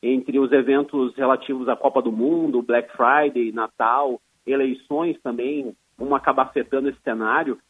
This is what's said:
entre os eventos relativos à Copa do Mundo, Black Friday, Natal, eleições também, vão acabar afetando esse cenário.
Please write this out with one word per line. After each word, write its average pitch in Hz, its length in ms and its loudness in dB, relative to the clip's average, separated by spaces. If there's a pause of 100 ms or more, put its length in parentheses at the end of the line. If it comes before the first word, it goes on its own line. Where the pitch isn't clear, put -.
entre 127 380 0
os 135 120 2
eventos 135 640 2
relativos 131 500 0
à 120 80 0
Copa 135 260 2
do 120 80 0
Mundo, 135 520 0
Black 120 340 0
Friday, 127 560 2
Natal, 117 680 -2 (260)
eleições 139 720 -2
também, 127 540 -6 (220)
vão 139 180 -2
acabar 135 280 0
afetando 135 440 -2
esse 131 160 -6
cenário. 117 540 -2 (120)